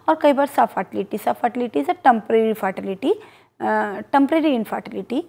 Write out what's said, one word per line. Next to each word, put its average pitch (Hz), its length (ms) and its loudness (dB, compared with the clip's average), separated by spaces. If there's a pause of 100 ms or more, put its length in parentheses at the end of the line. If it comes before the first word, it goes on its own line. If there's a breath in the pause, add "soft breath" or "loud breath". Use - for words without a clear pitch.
और 311 120 2
कई 294 120 6
बार 277 140 2
सबफर्टिलिटी। 208 720 -2
Subfertility 240 680 -4
is 359 40 -8
a 349 60 0
temporary 226 680 2
fertility, 196 500 -2
अ, 214 880 -6 (100)
टेम्परेरी 294 440 2
इनफर्टिलिटी। 214 720 -6